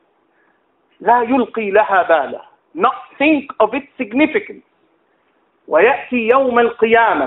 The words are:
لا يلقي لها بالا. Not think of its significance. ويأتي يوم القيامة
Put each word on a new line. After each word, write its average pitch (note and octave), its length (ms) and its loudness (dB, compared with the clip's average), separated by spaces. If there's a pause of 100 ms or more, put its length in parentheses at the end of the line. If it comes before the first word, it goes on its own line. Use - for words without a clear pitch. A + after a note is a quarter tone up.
(1000)
لا A#3 220 2
يلقي A3+ 480 -4
لها G3 380 2
بالا. C3+ 320 -2 (340)
Not G3 200 0 (240)
think D4 320 0 (100)
of G#3+ 140 0
its - 140 -10 (100)
significance. A#3+ 640 -4 (1040)
ويأتي A3 640 0
يوم B3+ 260 0
القيامة A3+ 680 2